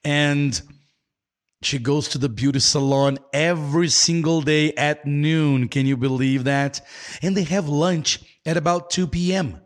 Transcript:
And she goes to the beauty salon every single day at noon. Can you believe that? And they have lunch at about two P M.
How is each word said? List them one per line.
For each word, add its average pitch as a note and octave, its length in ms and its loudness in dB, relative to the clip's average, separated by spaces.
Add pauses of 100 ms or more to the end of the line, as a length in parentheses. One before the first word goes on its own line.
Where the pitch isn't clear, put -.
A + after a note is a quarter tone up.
And C#3+ 580 0 (1000)
she C#3 160 -4
goes C#3+ 300 -2
to C#3 100 -6
the C3+ 100 0
beauty C3 300 0
salon C#3 580 2 (160)
every D#3 560 0
single E3 520 2
day D3+ 320 2
at D3 340 -2
noon. C#3+ 600 2
Can C3+ 200 0
you C3+ 100 2
believe C3 460 0
that? C#3 360 0 (440)
And F#3 120 0
they F#3+ 100 2
have E3+ 220 -2
lunch D#3 520 0 (260)
at D#3+ 100 -2
about F3 360 -2
two F3+ 160 -2
P F3 260 -2
M. D3+ 320 -4